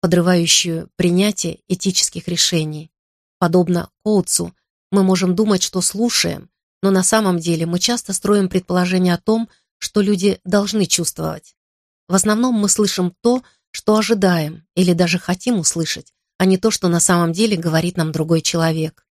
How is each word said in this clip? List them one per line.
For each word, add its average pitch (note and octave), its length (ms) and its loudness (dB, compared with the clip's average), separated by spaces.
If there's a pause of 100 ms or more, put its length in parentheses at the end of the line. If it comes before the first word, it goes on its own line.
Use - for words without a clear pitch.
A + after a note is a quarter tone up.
подрывающую E3+ 920 0
принятие F3+ 720 0
этических - 600 -4
решений. D#3 640 -2 (460)
Подобно F3 520 2 (140)
Коутсу, F3+ 500 0 (380)
мы G3 100 4
можем F#3 320 2
думать, G#3 300 2
что - 160 -4
слушаем, F#3+ 680 -2 (340)
но G3 100 2
на F#3 100 2
самом F#3+ 360 2
деле E3 280 -2
мы F3 140 -2
часто A#3+ 320 -4
строим G3+ 360 0
предположение F3+ 680 0
о E3+ 40 -4
том, A3+ 300 -2 (300)
что - 220 -2
люди G3 440 0
должны G3+ 420 0
чувствовать. D#3+ 680 -6 (520)
В F3 60 0
основном G#3+ 400 0
мы G#3 140 0
слышим F#3 520 0
то, B3 220 0 (300)
что - 240 0
ожидаем F#3 680 0 (120)
или F3+ 160 2
даже F3 260 0
хотим F#3+ 400 -2
услышать, - 560 -4 (240)
а F#3 60 2
не F#3+ 120 4
то, A3 140 2
что - 180 -2
на E3+ 120 2
самом E3+ 320 2
деле G#3 240 0
говорит E3 400 -2
нам D#3 160 -2
другой E3 280 0
человек. D#3+ 640 -2 (120)